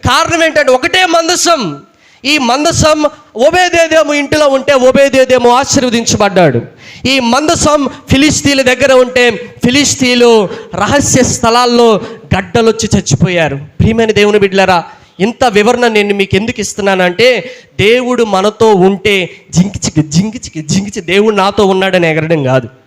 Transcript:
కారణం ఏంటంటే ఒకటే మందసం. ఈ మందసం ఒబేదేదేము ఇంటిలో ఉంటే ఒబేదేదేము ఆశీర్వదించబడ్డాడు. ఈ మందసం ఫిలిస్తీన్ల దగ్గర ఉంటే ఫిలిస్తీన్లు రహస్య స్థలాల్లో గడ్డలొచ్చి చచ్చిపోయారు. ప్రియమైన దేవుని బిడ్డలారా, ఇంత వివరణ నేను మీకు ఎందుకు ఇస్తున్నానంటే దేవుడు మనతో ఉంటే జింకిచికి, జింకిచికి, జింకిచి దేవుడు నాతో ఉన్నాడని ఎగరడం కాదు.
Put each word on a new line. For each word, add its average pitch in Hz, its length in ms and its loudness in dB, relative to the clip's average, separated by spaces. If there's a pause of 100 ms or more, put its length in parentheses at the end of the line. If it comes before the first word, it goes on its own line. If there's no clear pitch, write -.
కారణం 330 360 0
ఏంటంటే 294 280 0
ఒకటే 339 340 0
మందసం. 330 760 -2 (420)
ఈ 294 140 0
మందసం 302 640 0 (320)
ఒబేదేదేము 320 800 2
ఇంటిలో 294 340 0
ఉంటే 269 240 -2
ఒబేదేదేము 254 840 2
ఆశీర్వదించబడ్డాడు. 214 1040 0 (460)
ఈ 269 120 0
మందసం 294 720 0 (200)
ఫిలిస్తీన్ల 269 520 0
దగ్గర 254 300 0
ఉంటే 247 380 2 (340)
ఫిలిస్తీన్లు 240 840 2 (260)
రహస్య 247 480 0
స్థలాల్లో 240 760 2 (380)
గడ్డలొచ్చి 220 600 0
చచ్చిపోయారు. 170 580 0 (240)
ప్రియమైన 226 300 2
దేవుని 208 280 2
బిడ్డలారా, 190 460 2 (360)
ఇంత 226 240 -2
వివరణ 233 420 2
నేను 208 280 0
మీకు 196 220 -2
ఎందుకు 226 240 -4
ఇస్తున్నానంటే 196 960 -2 (260)
దేవుడు 240 440 0
మనతో 208 480 0
ఉంటే 190 580 0 (200)
జింకిచికి, 180 520 -2
జింకిచికి, 165 600 -4
జింకిచి 190 400 -6
దేవుడు 202 320 0
నాతో 202 320 0
ఉన్నాడని 190 440 0
ఎగరడం 156 340 -2
కాదు. 127 240 0 (180)